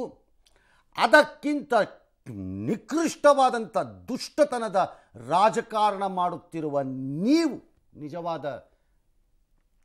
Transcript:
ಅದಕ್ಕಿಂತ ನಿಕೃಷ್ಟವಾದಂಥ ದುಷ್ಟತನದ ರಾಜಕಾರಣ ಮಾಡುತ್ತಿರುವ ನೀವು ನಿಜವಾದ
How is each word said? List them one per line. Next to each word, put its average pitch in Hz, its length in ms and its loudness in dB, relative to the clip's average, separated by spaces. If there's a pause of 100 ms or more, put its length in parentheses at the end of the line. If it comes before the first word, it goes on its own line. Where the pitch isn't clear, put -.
(960)
ಅದಕ್ಕಿಂತ 285 800 4 (920)
ನಿಕೃಷ್ಟವಾದಂಥ 254 1120 2
ದುಷ್ಟತನದ 190 1160 -4 (320)
ರಾಜಕಾರಣ 202 800 0
ಮಾಡುತ್ತಿರುವ 165 720 -4
ನೀವು 156 920 -2 (280)
ನಿಜವಾದ 151 680 -8 (1160)